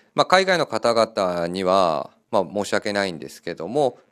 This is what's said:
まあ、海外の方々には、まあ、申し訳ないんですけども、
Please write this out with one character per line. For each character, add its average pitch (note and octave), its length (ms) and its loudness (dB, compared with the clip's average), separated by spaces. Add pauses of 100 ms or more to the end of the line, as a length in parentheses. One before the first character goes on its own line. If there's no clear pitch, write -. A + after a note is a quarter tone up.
(160)
ま D3 80 2
あ、 - 20 4
海 F#3+ 200 4
外 F#3 120 0
の D3 80 0
方 A2+ 300 0
々 F#2 520 0
に F#2 160 -4
は、 F2+ 460 2 (220)
ま G#2+ 80 2
あ、 F#2 40 0
申 F#2+ 220 -4
し - 80 -4
訳 G#2 180 -2
な G2+ 140 0
い F2+ 80 -6
ん D2+ 60 -12
で C#2 100 -14
す - 120 -20
け E2+ 140 -8
ど E2 120 -10
も、 B2+ 300 -2 (140)